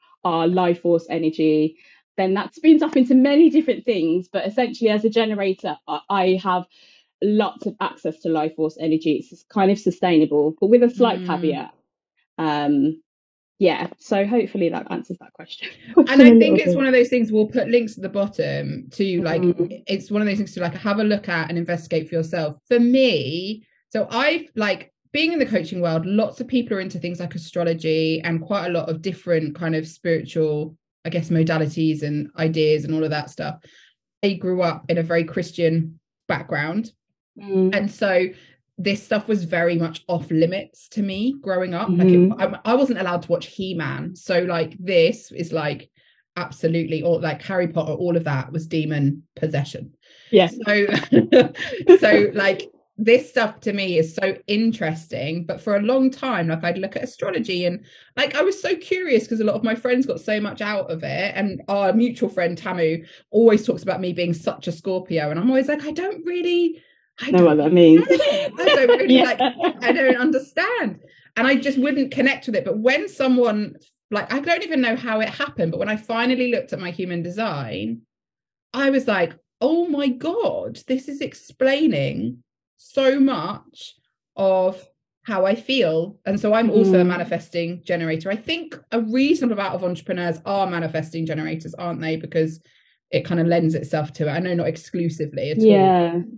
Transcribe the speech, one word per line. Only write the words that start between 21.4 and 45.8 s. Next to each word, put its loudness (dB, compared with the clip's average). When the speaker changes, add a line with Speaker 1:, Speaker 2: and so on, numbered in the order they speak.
Speaker 2:
and -4
investigate -4
for -6
yourself. -4
For 2
me, 0
so -4
I've, -2
like, -4
being 0
in -2
the 0
coaching -4
world, 0
lots -2
of -8
people -2
are -4
into -10
things -8
like -10
astrology -2
and -2
quite -4
a -6
lot -4
of -6
different -4
kind -4
of -4
spiritual, -4
I -8
guess, -4
modalities 0
and -6
ideas 2
and -4
all -2
of -4
that -6
stuff. -10
I 0
grew -2
up -2
in 0
a 0
very 0
Christian -2
background. -4
Speaker 1:
Mm. 0
Speaker 2:
And -2
so 0
this -2
stuff -4
was 0
very 0
much -4
off -4
limits -2
to -4
me -4
growing -2
up. -4
Speaker 1:
Mm-hmm. 6
Speaker 2:
Like, -2
it, -12
I, 0
I 4
wasn't 0
allowed -4
to -14
watch 0
He-Man. -8
So, -2
like, -4
this 2
is, -8
like, -4